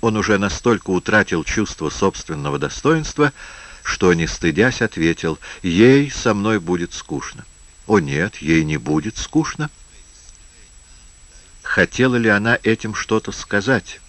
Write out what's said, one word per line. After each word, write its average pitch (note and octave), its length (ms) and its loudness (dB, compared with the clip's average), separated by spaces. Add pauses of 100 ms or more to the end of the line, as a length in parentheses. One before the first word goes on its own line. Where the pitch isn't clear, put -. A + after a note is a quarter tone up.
Он A2 160 0
уже G2+ 220 2
настолько G2+ 520 0
утратил F#2 540 0
чувство F#2+ 460 -4
собственного D2 680 -4
достоинства, D3 720 0 (500)
что, - 320 2
не E2 120 0
стыдясь, F#2 560 0
ответил: E2 560 -2 (240)
«Ей B2+ 480 6
со A#2 240 0
мной G#2 240 0
будет F2 360 -4
скучно». - 500 -12 (420)
«О G#2+ 120 4
нет, D2+ 380 -2
ей D#2+ 280 2
не D2+ 120 -2
будет D2+ 420 -4
скучно». D3+ 520 -4 (1900)
Хотела B2 540 0
ли A2+ 120 2
она G#2+ 340 2
этим A2 320 -2
что-то - 380 -4
сказать? G#2 760 -4